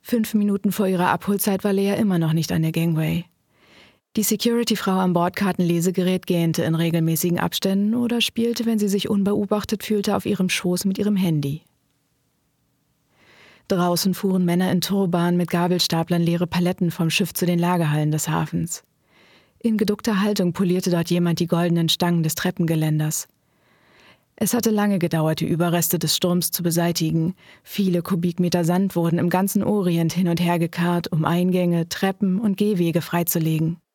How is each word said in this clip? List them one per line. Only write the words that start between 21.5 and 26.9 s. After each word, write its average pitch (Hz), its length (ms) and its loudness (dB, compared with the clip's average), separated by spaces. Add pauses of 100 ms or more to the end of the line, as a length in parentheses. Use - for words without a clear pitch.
Stangen 175 340 0
des 156 120 0
Treppengeländers. 156 920 -2 (1120)
Es 220 160 -2
hatte 226 180 0
lange 208 280 2
gedauert, 156 420 0
die 165 80 -2
Überreste 170 500 0
des 156 180 -2
Sturms 175 340 0
zu - 120 -6
beseitigen. 170 720 0 (280)